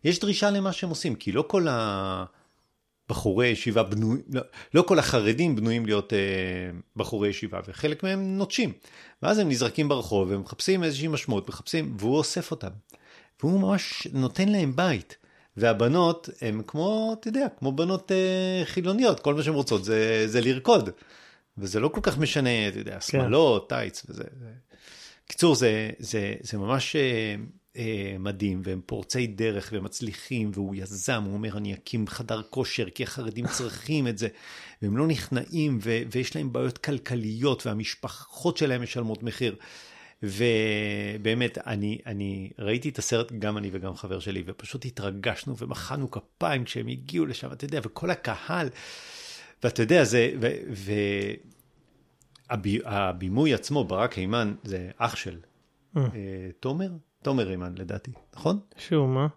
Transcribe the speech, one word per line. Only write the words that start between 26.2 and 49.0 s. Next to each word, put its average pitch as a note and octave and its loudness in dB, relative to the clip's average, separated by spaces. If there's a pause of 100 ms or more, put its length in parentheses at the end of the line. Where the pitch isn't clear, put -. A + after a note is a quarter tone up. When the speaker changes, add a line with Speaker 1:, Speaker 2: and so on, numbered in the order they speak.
Speaker 1:
זה - -6
ממש, B2 -2
אה, A2+ 2 (420)
אה, G2+ -4
מדהים, F#2+ -2
והם F#2 -4
פורצי A#2 -4
דרך G#2 -2
ומצליחים, G#2 -4
והוא G2 -4
יזם, G2+ -4
הוא G2 -4
אומר, G#2 -4
"אני G2+ -4
אקים A2 -4
חדר A2 -6
כושר, B2 -4
כי B2+ -8
החרדים A#2+ -6
Speaker 2:
<laughs> - -4
Speaker 1:
צריכים C3 -2
את A2+ -2
זה", A2 -2 (540)
והם G#2 0
לא D3+ 4
נכנעים, C#3+ 0
ו-, A2+ 0 (100)
ויש A#2+ -2
להם C#3 -4
בעיות B2 0
כלכליות, A#2+ -2
והמשפחות - -4
שלהם C3 2
משלמות A2+ -4
מחיר. A2+ -2 (680)
ובאמת, G#2+ 2
אני, G#2 -2
אני G2 -6
ראיתי A#2+ 0
את C3+ -8
הסרט, A#2 0
גם G#2 -4
אני G2+ -4
וגם F#2 -6
חבר F#2+ -8
שלי, F#2+ -6
ופשוט A2 -12
התרגשנו, G#2 -6
ומחאנו B2+ -6
כפיים C3+ -2
כשהם A#2 -6
הגיעו C3+ -4
לשם, C3 -8
אתה - -10
יודע, C#3+ -4
וכל D#3+ -6
הקהל, D#3 -2 (960)